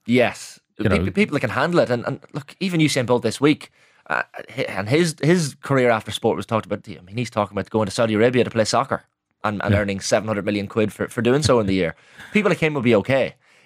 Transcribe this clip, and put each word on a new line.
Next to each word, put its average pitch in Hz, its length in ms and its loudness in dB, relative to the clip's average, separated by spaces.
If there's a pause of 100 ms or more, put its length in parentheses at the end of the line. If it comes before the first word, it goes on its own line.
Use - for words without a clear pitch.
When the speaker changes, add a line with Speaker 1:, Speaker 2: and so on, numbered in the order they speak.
Speaker 1:
Yes. 117 540 0 (180)
Speaker 2:
You - 120 0
Speaker 1:
Pe-, 90 100 2
Speaker 2:
know. 92 120 -2
Speaker 1:
people 202 240 0
that 139 60 0
can 120 80 -2
handle 151 300 0
it. 143 100 4
And, 120 160 -2
and 139 140 -6 (140)
look, - 260 -12
even 175 200 -2
Usain 139 280 2
Bolt 120 160 2
this 110 180 -2
week, 147 300 2 (360)
uh, 65 160 -2 (320)
hi-, 127 80 -4
and 98 240 -6
his, 156 340 2
his 160 400 2
career 127 280 2
after 110 220 0
sport 98 260 0
was 92 80 -6
talked 110 220 -2
about. 101 200 -8
I 85 140 -16
mean, 95 160 -14
he's 123 140 -4
talking 101 260 -2
about 95 140 -6
going 110 160 0
to 92 40 -8
Saudi 113 220 0
Arabia 117 300 4
to 104 80 -4
play 113 140 2
soccer 120 380 -2 (400)
and, 104 200 -4
and 104 100 2
Speaker 2:
Yeah. 101 60 4
Speaker 1:
earning 98 200 -4
seven 107 280 0
hundred 101 180 -4
million 101 220 -2
quid 107 260 -2
for, - 140 -6
for - 160 -6
doing 123 180 2
so 131 180 0
in 107 60 -2
the 95 80 -2
year. 87 220 -2 (380)
People 208 160 2
like 165 100 0
him 156 160 0
will 139 80 -4
be 117 120 6
okay. 110 380 0 (320)